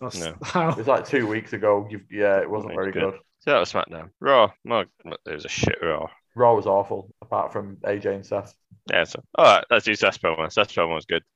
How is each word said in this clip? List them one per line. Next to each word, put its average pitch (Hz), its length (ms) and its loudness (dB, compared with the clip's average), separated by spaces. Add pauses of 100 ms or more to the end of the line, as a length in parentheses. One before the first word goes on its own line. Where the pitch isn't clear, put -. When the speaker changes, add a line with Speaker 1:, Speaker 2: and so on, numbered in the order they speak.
Speaker 1:
That's 117 180 -10
Speaker 2:
No. 82 240 -8
Speaker 1:
how 165 280 0
Speaker 3:
It 127 40 -4
was, 113 120 -6
like, 123 200 2
two 123 200 0
weeks 107 260 -6
ago. 104 360 2
You've, 104 220 -16
yeah, 101 300 2
it 80 80 -4
wasn't 104 240 -6
Speaker 2:
It's - 40 -8
Speaker 3:
very 95 140 -4
Speaker 2:
good. 95 220 -2
Speaker 3:
good. - 60 -18 (200)
Speaker 2:
So - 120 -2
that 139 100 4
was 90 100 -4
SmackDown. 85 380 -6 (100)
Raw, 120 320 4 (140)
no, 117 160 0
it - 440 -12
was 76 200 -10
a - 40 -12
shit - 320 -2
Raw. 80 260 -2 (280)
Speaker 3:
Raw 120 200 6
was 104 120 0
awful, 98 420 0 (120)
apart - 320 -4
from 101 320 -10
A 104 120 -2
J 101 180 -4
and 98 100 -12
Seth. 101 280 -6 (380)
Speaker 2:
Yeah, 85 140 2
so, - 160 -10 (140)
all 165 100 6
right, 101 260 8
let's 113 140 2
do 107 100 0
Seth's 98 220 0
promo. 80 340 -2
Seth's 104 220 0
promo 82 220 -2
was 78 100 -8
good. 82 180 -2 (120)